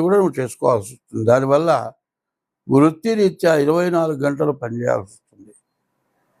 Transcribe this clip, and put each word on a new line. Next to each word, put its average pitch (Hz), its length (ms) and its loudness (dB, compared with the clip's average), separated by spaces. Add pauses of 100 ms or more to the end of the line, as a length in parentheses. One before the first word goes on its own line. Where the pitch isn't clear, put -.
కూడా 196 140 2
నువ్వు 170 180 0
చేసుకోవాల్సి 123 560 -4
వస్తుంది. - 360 -10
దానివల్ల 139 380 2 (960)
వృత్తిరీత్యా 175 880 2
ఇరవై 160 340 0
నాలుగు 160 380 -2
గంటలు 147 240 -2
పనిచేయాల్సి 120 640 -6
వస్తుంది. 104 380 -20 (880)